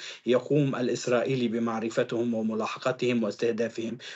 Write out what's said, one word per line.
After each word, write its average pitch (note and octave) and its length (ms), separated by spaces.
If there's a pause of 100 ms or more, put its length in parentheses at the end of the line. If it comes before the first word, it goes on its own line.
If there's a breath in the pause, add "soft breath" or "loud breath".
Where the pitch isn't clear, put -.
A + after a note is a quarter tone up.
(260 loud breath)
يقوم C3+ 500
الإسرائيلي A#2+ 720
بمعرفتهم A#2 840
وملاحقتهم A2+ 920
واستهدافهم. A2+ 760 (180 loud breath)